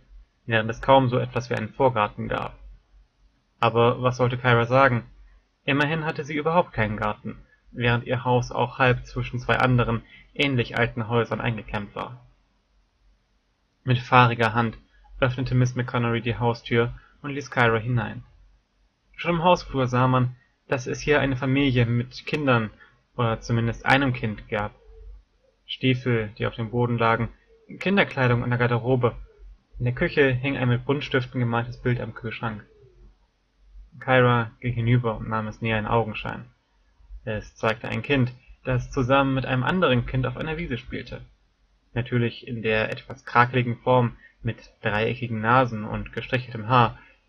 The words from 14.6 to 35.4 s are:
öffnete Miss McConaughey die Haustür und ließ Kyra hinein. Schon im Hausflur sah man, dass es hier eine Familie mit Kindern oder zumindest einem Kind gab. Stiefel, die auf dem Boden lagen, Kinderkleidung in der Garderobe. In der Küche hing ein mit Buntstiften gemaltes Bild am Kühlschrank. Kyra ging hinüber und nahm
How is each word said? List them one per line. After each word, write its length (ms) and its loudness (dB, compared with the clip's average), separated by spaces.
öffnete 360 0
Miss 200 2
McConaughey 460 -2
die 160 -4
Haustür 560 0
und 100 -8
ließ 200 -10
Kyra 260 2
hinein. 460 -4
Schon 200 -2
im 80 0
Hausflur 440 2
sah 200 2
man, 280 2
dass 200 -2
es 120 -6
hier 220 2
eine 160 0
Familie 480 2
mit 400 -2
Kindern 440 0
oder 240 0
zumindest 460 -2
einem 280 4
Kind 360 -8
gab. 260 -6
Stiefel, 720 -2
die 80 -4
auf 100 -4
dem 160 -6
Boden 260 0
lagen, 320 2
Kinderkleidung 640 2
in 60 -4
der 100 0
Garderobe. 560 2
In 60 -2
der 80 0
Küche 380 2
hing 260 -2
ein 120 0
mit 160 0
Buntstiften 540 -2
gemaltes 420 -2
Bild 200 0
am 120 -10
Kühlschrank. 520 -8
Kyra 600 4
ging 140 -4
hinüber 440 2
und 120 -8
nahm 180 -4